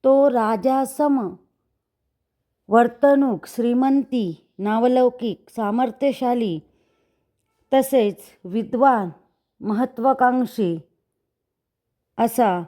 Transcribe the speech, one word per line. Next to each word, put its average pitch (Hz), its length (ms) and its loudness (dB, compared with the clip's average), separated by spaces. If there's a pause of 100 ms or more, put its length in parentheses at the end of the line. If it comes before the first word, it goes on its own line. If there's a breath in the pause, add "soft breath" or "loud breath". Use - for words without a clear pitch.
तो 277 260 4
राजासम 247 1040 -2 (1300)
वर्तणूक, 240 760 2
श्रीमंती, 240 1000 -2 (120)
नावलौकिक, 240 1000 0
सामर्थ्यशाली, 240 1040 -2 (1120)
तसेच 262 420 2 (280)
विद्वान, 226 640 0 (520)
महत्त्वाकांक्षी 240 1200 -2 (1400)
असा 220 500 0